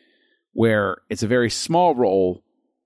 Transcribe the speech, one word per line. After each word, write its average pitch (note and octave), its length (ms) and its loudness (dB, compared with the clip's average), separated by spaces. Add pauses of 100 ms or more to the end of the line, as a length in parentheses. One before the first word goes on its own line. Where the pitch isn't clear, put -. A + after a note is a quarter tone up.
(520)
where G#2+ 460 0 (100)
it's G#2+ 140 -8
a G#2+ 60 -2
very A#2+ 220 2
small E3 440 0
role, F#2+ 500 0 (420)